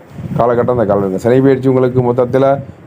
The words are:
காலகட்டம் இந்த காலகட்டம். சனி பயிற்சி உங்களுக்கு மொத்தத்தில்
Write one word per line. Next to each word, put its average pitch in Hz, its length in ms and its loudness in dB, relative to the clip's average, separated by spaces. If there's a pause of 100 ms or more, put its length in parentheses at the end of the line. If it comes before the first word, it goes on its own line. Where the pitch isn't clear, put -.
(380)
காலகட்டம் 120 420 0
இந்த 110 60 0
காலகட்டம். 98 300 0
சனி 127 260 2
பயிற்சி 135 280 2
உங்களுக்கு 127 320 0
மொத்தத்தில் 127 540 0 (320)